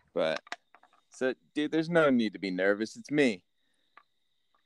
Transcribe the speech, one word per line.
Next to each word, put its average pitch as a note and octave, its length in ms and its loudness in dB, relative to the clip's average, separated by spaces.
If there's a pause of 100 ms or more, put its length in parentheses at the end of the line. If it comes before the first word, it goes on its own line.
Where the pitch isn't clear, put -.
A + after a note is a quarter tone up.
(160)
But, D#2+ 260 -2 (720)
so, B2+ 240 -4 (180)
dude, D3 180 -4
there's D#3+ 200 -2
no D#3+ 180 6
need A#2 240 2
to F#2 60 -12
be G2 100 -4
nervous. G2+ 460 0
It's A#2+ 160 -14
me. C3+ 320 0 (1200)